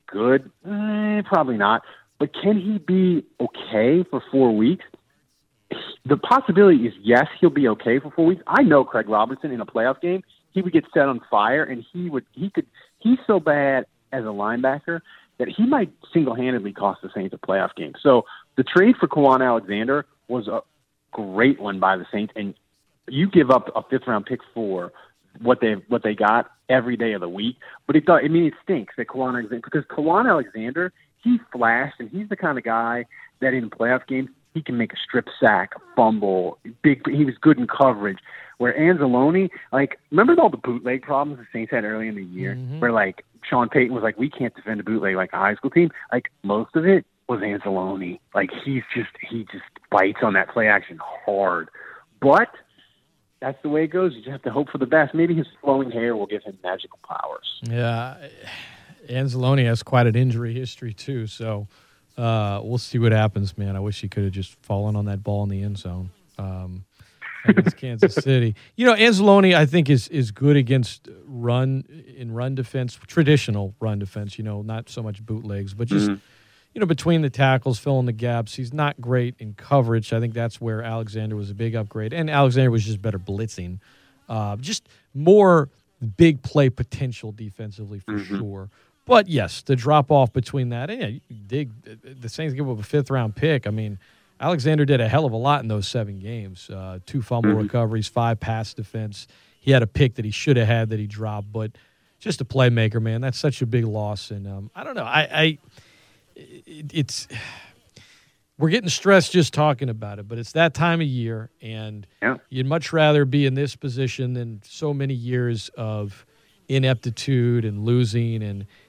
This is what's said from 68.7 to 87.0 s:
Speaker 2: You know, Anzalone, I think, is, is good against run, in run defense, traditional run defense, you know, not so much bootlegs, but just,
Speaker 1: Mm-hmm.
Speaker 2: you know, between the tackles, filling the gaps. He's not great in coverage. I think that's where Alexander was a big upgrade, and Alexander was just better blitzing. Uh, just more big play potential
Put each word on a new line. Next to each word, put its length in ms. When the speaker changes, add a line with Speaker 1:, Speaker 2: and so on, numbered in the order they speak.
Speaker 2:
You 80
know, 100
Anzalone, 600
I 100
think, 240
is, 200
is 220
good 260
against 520
run, 580
in 200
run 200
defense, 520
traditional 760
run 200
defense, 360
you 80
know, 160
not 300
so 120
much 220
bootlegs, 480
but 160
just, 220
Speaker 1:
Mm-hmm. 100
Speaker 2:
you 60
know, 60
between 360
the 80
tackles, 480
filling 260
the 80
gaps. 420
He's 200
not 260
great 380
in 160
coverage. 580
I 80
think 140
that's 260
where 220
Alexander 540
was 120
a 60
big 200
upgrade, 380
and 160
Alexander 420
was 140
just 160
better 200
blitzing. 580
Uh, 280
just 300
more 560
big 240
play 260
potential 640